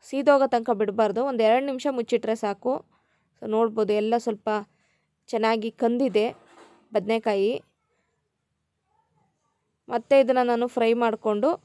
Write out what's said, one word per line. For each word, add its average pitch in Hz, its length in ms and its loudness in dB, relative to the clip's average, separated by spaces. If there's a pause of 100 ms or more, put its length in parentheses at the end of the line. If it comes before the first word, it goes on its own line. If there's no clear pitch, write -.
ಸೀದೋಗೋ 269 460 4
ತನಕ 233 160 -2 (120)
ಬಿಡಬಾರ್ದು, 208 480 0
ಒಂದು 240 200 -2
ಎರಡು 254 200 4
ನಿಮಿಷ 262 180 -6 (100)
ಮುಚ್ಚಿಟ್ರೆ 226 460 -2
ಸಾಕು. 214 300 -4 (640)
So - 180 -14
ನೋಡ್ಬೋದು, 220 460 0
ಎಲ್ಲ 226 240 0
ಸ್ವಲ್ಪ 214 240 -6 (840)
ಚೆನ್ನಾಗಿ 226 400 -2 (100)
ಕಂದಿದೆ 233 460 0 (680)
ಬದನೆಕಾಯಿ. 208 560 -2 (2500)
ಮತ್ತೆ 240 300 2
ಇದನ್ನು 254 280 2
ನಾನು 233 140 0 (100)
ಫ್ರೈ 226 160 2 (120)
ಮಾಡಿಕೊಂಡು 220 460 0 (160)